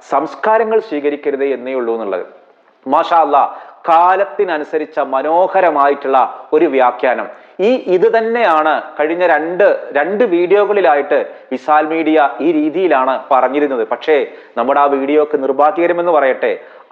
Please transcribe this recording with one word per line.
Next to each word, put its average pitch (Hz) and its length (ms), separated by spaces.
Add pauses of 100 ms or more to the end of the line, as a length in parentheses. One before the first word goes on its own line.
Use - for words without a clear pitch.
(100)
സംസ്കാരങ്ങൾ 220 680
സ്വീകരിക്കരുത് 143 640
എന്നേ 131 300
ഉള്ളൂ 120 200
എന്നുള്ളത്. 98 320 (640)
മാഷാ 165 280
അല്ലാ, 143 380 (340)
കാലത്തിനനുസരിച്ച 170 1080
മനോഹരമായിട്ടുള്ള 143 1500
ഒരു 156 120
വ്യാഖ്യാനം. 123 640 (320)
ഈ 196 100 (160)
ഇത് 185 320
തന്നെയാണ് 170 640 (180)
കഴിഞ്ഞ 170 260
രണ്ട്, 165 680
രണ്ട് 175 320
വീഡിയോകളിലായിട്ട് 175 1080 (200)
വിസാൽ 151 340
മീഡിയ 156 420 (120)
ഈ 170 120
രീതിയിലാണ് 151 680 (100)
പറഞ്ഞിരുന്നത്. 131 580
പക്ഷേ 127 380 (300)
നമ്മുടെ 131 240
ആ 143 40
വീഡിയോക്ക് 143 580
നിർഭാഗ്യകരമെന്ന് 165 680
പറയട്ടെ, 127 480 (320)